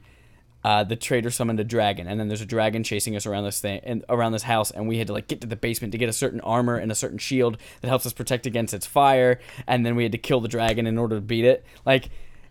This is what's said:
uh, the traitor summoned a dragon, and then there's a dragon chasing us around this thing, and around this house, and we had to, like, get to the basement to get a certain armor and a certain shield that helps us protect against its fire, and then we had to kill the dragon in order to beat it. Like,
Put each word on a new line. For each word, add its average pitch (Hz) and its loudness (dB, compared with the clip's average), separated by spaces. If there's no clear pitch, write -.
uh, 107 4
the 104 -4
traitor 120 0
summoned 117 0
a 107 0
dragon, 104 0
and 101 -4
then 107 -2
there's 104 -4
a 104 -10
dragon 110 0
chasing 107 -2
us 98 -6
around 101 -2
this 101 -4
thing, 98 -4
and 117 -6
around 117 2
this 110 -2
house, 113 0
and 107 -6
we 113 0
had 113 -2
to, 101 -6
like, 104 -6
get 131 -6
to 123 -10
the 110 -6
basement 113 -4
to 117 -4
get 120 0
a 113 -2
certain - -2
armor 120 2
and 107 -2
a - -6
certain - -4
shield 120 0
that 123 -4
helps 127 0
us 123 -6
protect 123 -4
against 113 -2
its 98 -8
fire, 131 6
and 120 2
then 120 0
we 120 2
had 113 0
to 113 -2
kill 131 2
the 113 -2
dragon 113 0
in 113 0
order 113 0
to 104 -4
beat 113 0
it. 127 6
Like, 135 2